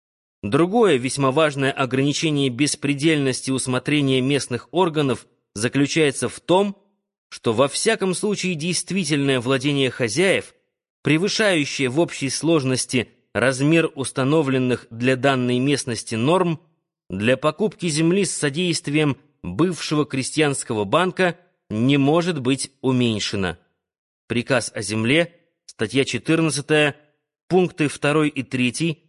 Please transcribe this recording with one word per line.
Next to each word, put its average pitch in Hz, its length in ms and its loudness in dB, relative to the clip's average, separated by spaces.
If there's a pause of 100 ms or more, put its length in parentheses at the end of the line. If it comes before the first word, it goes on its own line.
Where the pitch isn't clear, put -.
(420)
Другое 170 560 2
весьма 131 340 0
важное 139 400 2
ограничение 139 760 0
беспредельности 139 1000 -2
усмотрения 131 720 0
местных 127 500 -2
органов 151 560 0 (260)
заключается 135 760 0
в - 100 -12
том, 196 380 2 (520)
что - 240 -2
во 131 140 4
всяком 190 480 -2
случае 185 400 -2
действительное 147 840 -2
владение 135 520 0
хозяев – 135 640 0 (480)
превышающее 160 840 0
в 131 100 -2
общей 135 300 -2
сложности 131 800 0 (260)
размер 139 580 2
установленных 131 960 0
для 123 260 0
данной 123 440 0
местности 127 560 -2
норм, 160 440 0 (480)
для 110 300 0
покупки 175 500 -2
земли 165 380 2
с - 60 -6
содействием 151 880 -2 (260)
бывшего 151 640 -2
крестьянского 131 800 -2
банка, 175 520 0 (320)
не 123 280 2
может 156 420 2
быть 131 320 -2 (100)
уменьшено. 110 760 -2 (680)
Приказ 117 460 -2
о 117 80 -8
земле, 113 580 0 (280)
статья 117 360 -2
четырнадцатая, 151 920 0 (520)
пункты 170 400 2
второй 151 420 0
и 135 120 -6
третий, 127 680 -2